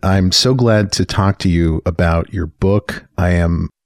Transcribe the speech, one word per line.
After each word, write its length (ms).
I'm 300
so 200
glad 400
to 120
talk 340
to 100
you 360
about 480
your 140
book. 580
I 120
am 400